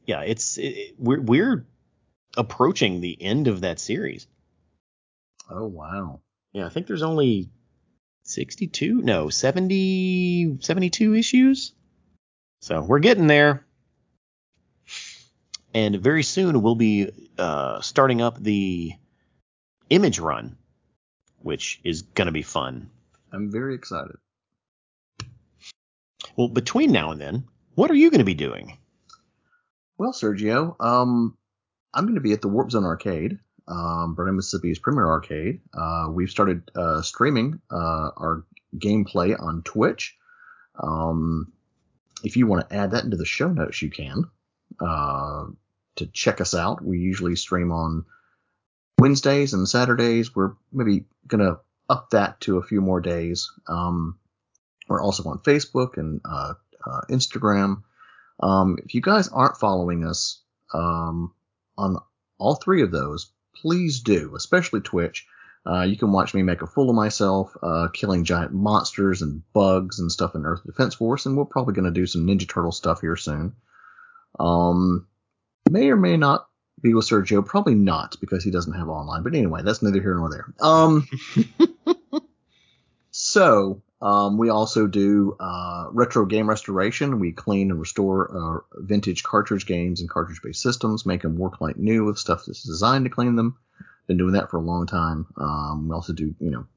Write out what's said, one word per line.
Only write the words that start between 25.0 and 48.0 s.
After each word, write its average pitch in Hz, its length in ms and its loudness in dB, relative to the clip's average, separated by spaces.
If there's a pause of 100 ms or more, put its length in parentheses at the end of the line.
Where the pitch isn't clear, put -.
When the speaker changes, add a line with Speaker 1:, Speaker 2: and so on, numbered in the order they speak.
Speaker 1:
Well, 120 120 0
between 127 440 2
now 80 180 2
and 76 100 -10
then, 87 240 -8 (300)
what 269 160 4
are 320 60 4
you 320 160 8
gonna 185 120 6
be 95 100 0
doing? 52 440 -8 (1200)
Speaker 2:
Well, 240 140 -2
Sergio, 110 680 -2
um, 120 560 2 (560)
I'm 165 140 0
gonna 220 140 0
be 110 120 0
at 104 80 0
the 101 80 -2
Warp 113 220 0
Zone 110 140 0
Arcade, 87 560 -4 (260)
um, 85 480 -6
Berlin, 92 220 -2
Mississippi's 85 420 -4
premier 120 300 0
arcade. 80 520 -2 (160)
Uh, 82 360 -4
we've 90 180 -2
started, 92 460 0
uh, 82 260 -2
streaming, 135 680 -2
uh, 82 480 -4
our 82 280 -6 (320)
gameplay 101 600 0
on 82 260 -6
Twitch. - 520 -2 (640)
Um, 80 720 -2 (720)
if 113 140 -4
you 123 100 4
wanna 95 240 0
add 101 220 -2
that 120 100 -2
into 107 140 -4
the 82 100 -4
show 147 220 -2
notes, - 340 -4
you 76 80 -6
can, 78 340 -6 (560)
uh, 73 680 -6 (500)
to - 100 -8
check - 340 -2
us 92 140 -2
out. 87 300 -2
We 92 140 -2
usually 90 380 -2
stream 87 340 -2
on 82 340 -2 (920)